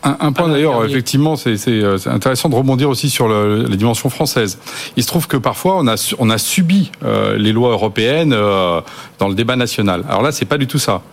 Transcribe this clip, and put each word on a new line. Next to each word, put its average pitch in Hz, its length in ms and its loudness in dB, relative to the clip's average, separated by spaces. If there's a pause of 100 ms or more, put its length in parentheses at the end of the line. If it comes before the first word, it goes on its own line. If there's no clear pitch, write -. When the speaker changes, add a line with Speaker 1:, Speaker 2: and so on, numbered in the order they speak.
Speaker 1:
Un, 143 160 0
un 151 120 0
point 170 160 0
Speaker 2:
Ah, 156 60 2
Speaker 1:
d'ailleurs, 147 200 2
Speaker 2:
Pierre, 113 120 2
oui. 110 60 -2
Speaker 1:
effectivement, 139 440 0
c'est, 113 220 -2
c'est, 101 140 -4
euh, 104 260 2
c'est 92 120 -4
intéressant 123 400 0
de 131 60 2
rebondir 135 340 2
aussi 143 200 0
sur 123 180 0
le, 104 360 2
la - 120 0
dimension 113 340 0
française. 117 480 -2 (400)
Il - 60 0
se - 40 -4
trouve 165 200 -2
que 139 100 -2
parfois, 131 400 0
on 151 100 2
a 113 80 2
su-, - 240 -4
on 117 120 2
a 113 80 2
subi, 185 520 2 (140)
euh, 107 320 0
les 104 140 2
lois 120 180 2
européennes, 117 640 2
euh, 95 480 2 (380)
dans 95 80 0
le 98 80 -2
débat 117 200 0
national. 104 540 0
Alors 95 120 0
là, 143 100 0
c'est 127 140 -4
pas 147 120 -2
du 135 100 0
tout 143 120 -2
ça. 98 220 -2 (120)